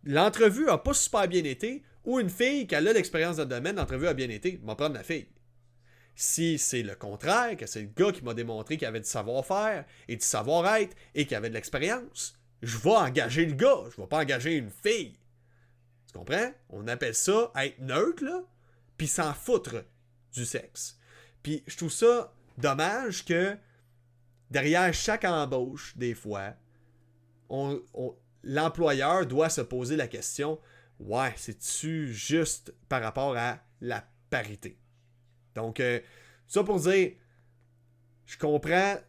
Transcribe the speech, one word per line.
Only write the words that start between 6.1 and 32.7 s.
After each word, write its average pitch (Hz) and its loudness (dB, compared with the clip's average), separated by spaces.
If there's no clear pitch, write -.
Si 165 0
c'est 123 0
le 98 -6
contraire, 175 -2
que 110 -10
c'est 107 -10
le 104 -10
gars 190 4
qui 185 -6
m'a 120 -6
démontré 117 -6
qu'il 143 -4
avait 110 -4
du 110 -8
savoir-faire 139 -2
et 120 -6
du 107 -4
savoir-être 170 2
et 143 2
qu'il 127 -4
avait 110 -4
de 113 -8
l'expérience, 165 -4
je 117 -6
vais 120 2
engager 143 4
le 151 -2
gars, 180 4
je 107 -14
vais 95 -10
pas 151 0
engager 139 0
une 120 -2
fille. 196 -2
Tu - -18
comprends ? 170 -2
On 104 -10
appelle 120 -2
ça 220 2
être 135 -4
neutre, 180 0
là, 359 -4
pis 160 -4
s'en 151 0
foutre 131 -2
du 123 -6
sexe. - -8
Puis 147 -6
je - -14
trouve 165 -6
ça 233 4
dommage 180 0
que 180 2
derrière 160 4
chaque 220 0
embauche, 139 -2
des 120 -2
fois, 104 -6
on, 139 -4
on, 127 -6
l'employeur 156 2
doit 143 2
se 151 -2
poser 123 -4
la 131 0
question, « 156 -6
Ouais, 120 -2
c'est-tu 151 -6
juste 147 -2